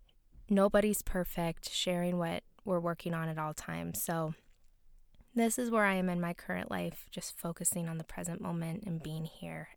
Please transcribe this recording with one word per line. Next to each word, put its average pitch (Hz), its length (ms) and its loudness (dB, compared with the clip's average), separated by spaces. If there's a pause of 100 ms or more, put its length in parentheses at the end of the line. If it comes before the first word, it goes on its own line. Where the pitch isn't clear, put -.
(480)
Nobody's 208 540 6
perfect, - 640 -2
sharing 175 480 0
what 170 280 -2 (200)
we're 185 140 2
working 170 340 -2
on 160 160 0
at 156 100 -2
all 156 140 -2
times. 170 480 -6
So 160 340 0 (1000)
this 233 240 4
is 240 100 0
where 220 160 6
I 190 100 6
am 185 140 2
in 175 120 0
my 175 120 0
current - 380 -4
life, 175 400 -4
just - 260 -10
focusing 170 520 -2
on 165 100 -6
the 156 60 -6
present 170 360 -6
moment 165 440 -4
and 165 180 -6
being 160 220 -6
here 160 520 -10